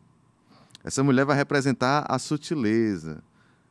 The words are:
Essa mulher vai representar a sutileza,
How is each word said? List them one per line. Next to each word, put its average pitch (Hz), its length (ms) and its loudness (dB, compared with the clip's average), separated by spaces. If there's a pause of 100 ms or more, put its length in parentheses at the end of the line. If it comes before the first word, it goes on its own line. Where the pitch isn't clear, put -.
(840)
Essa - 180 -2
mulher 139 220 4
vai 143 100 2
representar 139 720 0
a 131 120 -2
sutileza, 110 1040 -2 (480)